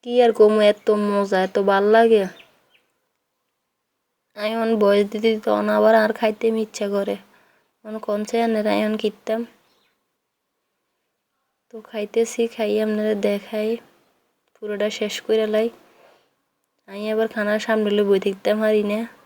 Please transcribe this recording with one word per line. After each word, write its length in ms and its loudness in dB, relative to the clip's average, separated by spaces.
কি 200 0
আর 100 6
কমু, 280 4
এত 320 2
মজা, 500 0
এত 180 -2
ভাল 240 2
লাগে। 420 4
আমি 140 -4
এখন 260 0
বয়স 280 4
দিতে 160 -6
দিতে 260 0
তখন 240 0
আবার 260 4
আর 180 2
খাইতে 360 -2
আমি 120 -2
ইচ্ছা 280 -6
করে, 260 -4
মানে 160 -12
কোন 240 -6
চাই 180 -4
আনের 260 -2
আমি 140 0
এখন 160 -2
কিনতাম। 480 -6
তো 80 -16
খাইতেছি, 680 -4
খাই 340 -2
আপনারা 340 -2
দেখাই, 640 -4
পুরোটা 300 -4
শেষ 320 -6
করে 260 0
লাই। 220 0
আমি 240 -8
আবার 160 0
খানার 320 -2
সামনে 300 -2
লই 140 0
বই 160 2
থাকতাম 420 -2
হারি 220 2
না 240 -4